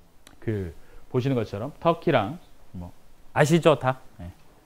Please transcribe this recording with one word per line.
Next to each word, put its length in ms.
그 340
보시는 260
것처럼 440
터키랑 580
뭐, 180
아시죠? 460
다? 200
예. 60